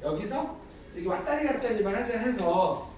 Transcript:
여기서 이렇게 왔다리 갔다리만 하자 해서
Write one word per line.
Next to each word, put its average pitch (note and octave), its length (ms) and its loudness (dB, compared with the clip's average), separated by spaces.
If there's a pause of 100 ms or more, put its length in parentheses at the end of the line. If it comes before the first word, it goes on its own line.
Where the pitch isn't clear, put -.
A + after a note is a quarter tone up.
여기서 C#4 560 -2 (340)
이렇게 E4+ 160 -2
왔다리 D4 380 0
갔다리만 G#3+ 480 2
하자 A#3+ 240 0
해서 F#3 800 2